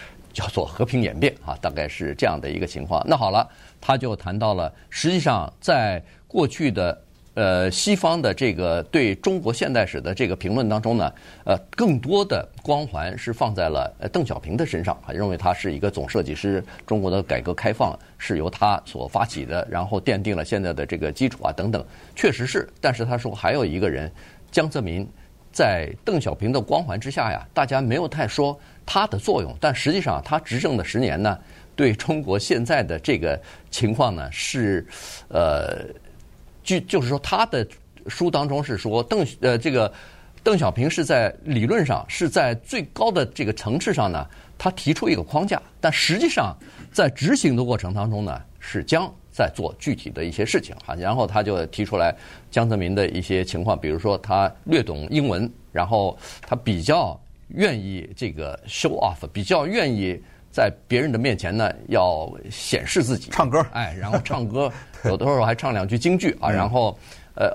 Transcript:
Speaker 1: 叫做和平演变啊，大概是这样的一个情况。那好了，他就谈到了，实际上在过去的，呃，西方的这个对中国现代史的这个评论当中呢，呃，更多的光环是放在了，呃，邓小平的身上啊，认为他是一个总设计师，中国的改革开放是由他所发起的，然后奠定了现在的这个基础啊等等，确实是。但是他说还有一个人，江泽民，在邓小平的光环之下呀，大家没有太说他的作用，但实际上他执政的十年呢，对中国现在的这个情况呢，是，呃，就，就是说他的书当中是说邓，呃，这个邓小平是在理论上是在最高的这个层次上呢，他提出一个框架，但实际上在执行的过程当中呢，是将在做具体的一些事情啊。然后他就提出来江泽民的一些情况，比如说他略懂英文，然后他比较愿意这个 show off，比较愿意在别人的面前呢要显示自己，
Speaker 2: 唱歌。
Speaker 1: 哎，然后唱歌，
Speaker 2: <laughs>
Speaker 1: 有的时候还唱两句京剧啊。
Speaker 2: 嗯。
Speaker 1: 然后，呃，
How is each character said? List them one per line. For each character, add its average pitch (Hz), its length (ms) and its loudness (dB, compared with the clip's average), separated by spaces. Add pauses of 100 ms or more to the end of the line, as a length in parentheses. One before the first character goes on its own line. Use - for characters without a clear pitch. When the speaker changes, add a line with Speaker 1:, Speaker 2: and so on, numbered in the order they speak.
(340)
Speaker 1:
叫 98 140 -6
做 - 180 -2
和 - 200 -2
平 123 160 0
演 69 160 0
变 127 160 2 (120)
啊， 71 160 -6
大 87 80 0
概 76 180 -4
是 73 280 -6
这 - 100 0
样 80 140 0
的 69 100 -6
一 85 100 -4
个 87 80 -2
情 71 180 -8
况。 82 220 0
那 151 80 4
好 107 160 0
了， - 160 2 (320)
他 135 180 2
就 123 180 -2
谈 92 220 -6
到 107 160 2
了， 82 200 -2 (160)
实 - 200 -2
际 180 100 4
上 110 320 0 (100)
在 107 420 2 (240)
过 151 200 2
去 143 220 0
的， 90 320 -2 (340)
呃， 92 360 4
西 202 240 2
方 170 260 2
的 104 120 2
这 120 200 0
个 85 300 0
对 120 320 2
中 190 240 0
国 117 140 0
现 143 180 -2
代 113 140 4
史 69 160 -6
的 90 120 -4
这 107 140 0
个 92 80 0
评 95 180 -2
论 120 140 2
当 107 140 0
中 117 160 2
呢， 80 160 0 (320)
呃， 98 120 4 (120)
更 180 300 4
多 196 260 2
的 98 220 -4 (160)
光 147 220 0
环 90 320 -6
是 117 140 -6
放 110 220 0
在 87 160 2
了， 67 300 0
呃， - 100 -4
邓 87 160 0
小 65 140 -6
平 82 180 -4
的 160 80 0
身 87 180 -4
上 90 220 -2
啊， - 80 -10
认 98 160 -2
为 87 80 -2
他 90 160 2
是 90 180 -4
一 71 80 -4
个 101 100 2
总 69 200 -6
设 95 140 0
计 73 120 -4
师， 98 280 0 (220)
中 107 140 0
国 95 120 0
的 95 120 2
改 - 160 -2
革 58 140 -4
开 - 180 0
放 110 260 0 (200)
是 95 200 -4
由 80 120 -2
他 101 360 2
所 65 220 -10
发 - 160 0
起 73 220 -6
的， 85 240 -2
然 87 160 -2
后 98 160 -2
奠 104 180 0
定 98 160 -2
了 80 80 -2
现 98 180 -2
在 87 120 -2
的 73 120 -4
这 87 120 -4
个 76 140 -2
基 127 180 0
础 - 140 -14
啊 - 120 0
等 104 160 -2
等， 90 140 -2 (300)
确 180 160 2
实 127 160 -4
是。 - 200 -2 (140)
但 135 120 2
是 113 120 -2
他 123 120 -2
说 117 160 -4
还 98 200 0
有 139 100 2
一 87 160 0
个 95 100 2
人， 73 220 -4 (400)
江 156 160 2
泽 143 140 -4
民， 92 260 -4 (440)
在 95 380 2 (140)
邓 190 160 2
小 80 140 -2
平 104 180 -2
的 135 80 2
光 151 240 0
环 110 160 -4
之 131 120 -8
下 127 200 0
呀， - 220 -6
大 143 120 4
家 135 140 0
没 120 160 0
有 165 120 0
太 147 200 -2
说 143 320 0 (240)
他 208 220 2
的 101 140 -4
作 147 240 0
用， 71 180 -8
但 147 120 4
实 147 180 0
际 185 100 2
上 90 240 0
他 156 140 0
执 120 180 -4
政 147 180 0
的 92 80 0
十 - 160 -2
年 85 220 0
呢， 104 160 2 (380)
对 131 180 4
中 156 260 -2
国 101 180 0
现 120 280 0
在 143 160 2
的 80 160 -2
这 104 220 0
个 78 200 0 (300)
情 113 240 0
况 117 200 2
呢， 71 180 -6
是， 104 540 -2 (440)
呃， 78 560 0 (800)
就， 185 180 0
就 180 200 0
是 120 60 0
说 139 120 0
他 202 260 0
的 135 200 0 (420)
书 170 220 0
当 143 180 2
中 147 160 0
是 131 140 -4
说 113 260 0
邓， 190 220 2 (140)
呃， 123 180 4
这 139 140 0
个 113 200 4 (520)
邓 214 140 6
小 110 120 4
平 131 200 2
是 165 140 0
在 123 300 4 (100)
理 120 220 2
论 202 200 4
上 95 220 0
是 - 220 0
在 135 260 4
最 190 280 -4 (100)
高 220 180 2
的 147 140 2
这 - 200 -6
个 107 80 0
层 123 260 -2
次 208 140 0
上 104 180 2
呢， 73 160 -4 (300)
他 - 140 0
提 165 220 0
出 - 160 0
一 349 60 4
个 85 80 -2
框 165 240 -2
架， 185 140 -2 (180)
但 156 120 4
实 - 260 2
际 311 120 4
上 104 260 0 (360)
在 165 180 4
执 185 260 2
行 139 200 4
的 123 80 2
过 120 140 0
程 92 160 -4
当 104 160 -2
中 104 160 -2
呢， 67 160 -6 (180)
是 - 240 -6
将 170 280 0 (200)
在 87 220 2
做 - 240 -6
具 - 180 -2
体 - 140 -10
的 82 160 -6
一 85 60 -4
些 104 140 0
事 139 140 0
情 - 160 -12 (100)
啊。 - 100 -8
然 95 200 0
后 117 120 2
他 104 160 2
就 92 240 0
提 - 180 -4
出 104 100 -4
来 85 200 2 (360)
江 117 180 4
泽 113 60 2
民 92 200 0
的 98 140 4
一 90 120 -4
些 92 240 0
情 85 180 -4
况， 104 160 2
比 78 100 -4
如 80 100 0
说 101 180 2
他 98 340 2 (140)
略 151 160 4
懂 76 280 -4
英 143 180 2
文， 101 220 0 (220)
然 87 160 0
后 101 300 2 (240)
他 - 140 -4
比 107 260 -2
较 135 360 0 (320)
愿 165 300 0
意 95 340 -8
这 107 160 -6
个 73 380 -8
show - 320 -2
off， - 320 -2
比 101 100 -6
较 151 240 0
愿 180 280 0
意 92 260 -2 (320)
在 110 200 2 (160)
别 120 120 2
人 147 120 0
的 113 80 2
面 117 180 2
前 92 180 -4
呢 110 160 2 (160)
要 85 420 2 (200)
显 - 360 -4
示 - 180 2
自 120 140 0
己， - 140 -8
Speaker 2:
唱 147 180 2
歌。 156 140 4 (100)
Speaker 1:
哎， 98 260 -4
然 101 120 -4
后 196 120 2
唱 117 240 -2
歌， 127 240 0 (160)
Speaker 2:
<laughs> - 180 -8
Speaker 1:
有 95 100 2
的 110 100 0
时 139 60 4
候 131 140 4
还 117 80 2
唱 131 180 -2
两 95 160 0
句 113 120 2
京 175 180 4
剧 170 140 2 (100)
啊。 - 80 2
Speaker 2:
嗯。 107 60 2
Speaker 1:
然 104 120 2
后， 117 300 2 (380)
呃， 104 200 2